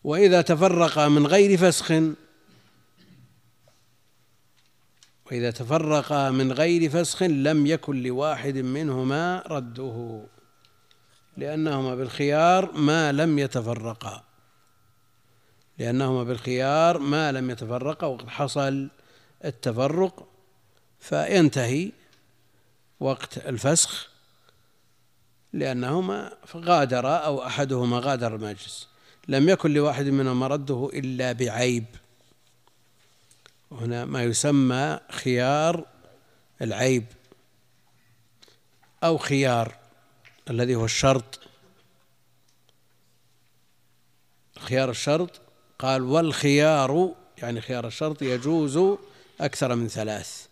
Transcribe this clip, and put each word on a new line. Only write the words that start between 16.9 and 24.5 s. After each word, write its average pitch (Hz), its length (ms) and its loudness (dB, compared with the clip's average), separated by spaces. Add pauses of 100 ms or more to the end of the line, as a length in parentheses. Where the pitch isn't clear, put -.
ما 147 340 -2
لم 127 180 -4
يتفرقا، 123 560 -6
وقد 123 220 -8
حصل 139 640 -4 (540)
التفرق 143 840 -2 (720)
فينتهي 151 920 0 (1080)
وقت - 380 -6
الفسخ، - 720 -2 (1400)